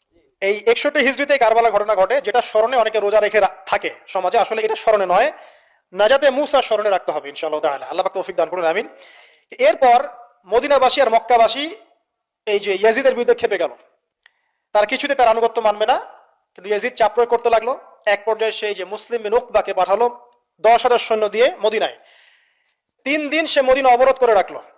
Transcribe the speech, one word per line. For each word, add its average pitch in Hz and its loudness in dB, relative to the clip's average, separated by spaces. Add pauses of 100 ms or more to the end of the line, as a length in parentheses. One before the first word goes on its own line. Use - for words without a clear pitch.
(400)
এই 208 -2
একষট্টি 285 0
হিজরিতে 269 0
কারবালা 226 4
ঘটনা 208 0
ঘটে, 190 0
যেটা 202 0
স্মরণে 226 0
অনেকে 220 0
রোজা 202 2
রেখে 208 0
রা-, - -2
থাকে 202 -4 (120)
সমাজে, 185 -2
আসলে 220 -2
এটা 214 -2
স্মরণে 208 0
নয়, 208 2 (600)
নাজাতে 254 2
মূসার 269 0
স্মরণে 214 -2
রাখতে 180 -2
হবে 143 -8
ইনশাআল্লাহ 151 -6
তাআলা। 139 -4
আল্লাহ 165 -4
পাক 190 -6
তৌফিক 185 -8
দান 165 -2
করুন, 175 -6
আমিন। 180 -2 (640)
এরপর 262 2 (380)
মদিনাবাসী 254 2
আর 240 2
মক্কাবাসী 233 2 (760)
এই 208 0
যে 190 -4
ইয়াজিদের 226 2
বিরুদ্ধে 240 0
খেপে 214 -4
গেল, 165 -4 (1040)
তার 208 2
কিছুতে 262 -4
তার 247 2
আনুগত্য 226 0
মানবে 214 0
না, 277 2 (560)
কিন্তু 185 -16
ইয়াজিদ 214 -4
চাপ 208 0
প্রয়োগ 240 0
করতে 233 0
লাগলো। 226 0 (280)
এক 202 0
পর্যায়ে 220 -2
সেই 208 -6
যে 185 -10
মুসলিম 214 -10
বিন 208 -6
উকবাকে 208 -2
পাঠালো 202 -2 (300)
দশ 226 4
হাজার 240 2
সৈন্য 214 -2
দিয়ে 247 0
মদিনায়। 202 -2 (1080)
তিন 294 -4
দিন 311 -2
সে 285 0
মদিনা 262 2
অবরোধ 262 4
করে 233 2
রাখলো, 160 -2 (160)